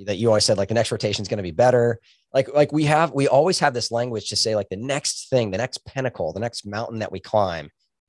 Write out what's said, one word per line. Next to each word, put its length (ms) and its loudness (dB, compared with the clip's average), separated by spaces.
that 120 -4
you 100 0
always 180 4
said, 120 2
like, 120 -2
"The 60 -2
next 160 0
rotation 300 -2
is 60 -8
gonna 160 -4
be 80 -8
better." 480 4
Like, 200 0
like, 180 4
we 140 2
have, 260 4
we 160 2
always 320 4
have 140 2
this 180 -6
language 380 -2
to 60 -6
say, 200 0
like, 140 -2
"The 60 -8
next 540 -6
thing, 220 2
the 60 -2
next 280 -6
pinnacle, 480 -4
the 60 -8
next 260 -6
mountain 340 -8
that 120 -6
we 80 -8
climb 500 -2